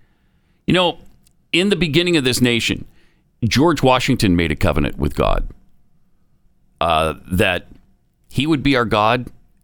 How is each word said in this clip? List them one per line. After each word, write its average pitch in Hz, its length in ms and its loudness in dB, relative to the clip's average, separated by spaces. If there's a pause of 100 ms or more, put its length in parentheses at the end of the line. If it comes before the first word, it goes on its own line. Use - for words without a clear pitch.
(680)
You - 60 0
know, 175 280 0 (520)
in 180 160 0
the 202 80 0
beginning 170 400 0
of 143 80 0
this 123 160 0
nation, 120 460 0 (600)
George 143 360 2
Washington 123 540 2
made 85 140 0
a 76 60 -2
covenant 73 400 0
with 71 180 -4
God, 50 320 0 (1300)
uh, 80 320 0 (180)
that 90 360 0 (640)
he 139 160 -2
would 151 160 0
be 139 120 0
our 120 120 0
God 110 440 0 (340)